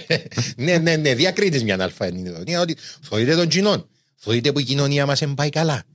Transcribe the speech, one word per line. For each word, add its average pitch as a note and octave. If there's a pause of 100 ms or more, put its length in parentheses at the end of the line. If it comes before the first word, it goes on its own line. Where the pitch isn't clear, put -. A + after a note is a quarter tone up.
(260)
<laughs> -
Ναι, E3+
ναι, E3
ναι, D3+
διακρίνεις E3
μια G2+
αλφα F#2
ηρωνία, F2+
ότι E3 (260)
θωρείτε A#2+
τον E3+
τζινόν, F#3 (280)
θωρείτε A#2+
που C#3+
η C#3+
κοινωνία C#3
μας C#3
εν C#3+
πάει C#3+
καλά. D3+ (120)